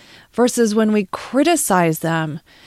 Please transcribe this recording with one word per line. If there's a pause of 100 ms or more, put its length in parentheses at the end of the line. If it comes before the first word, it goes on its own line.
(320)
Versus
when
we
criticize
them, (280)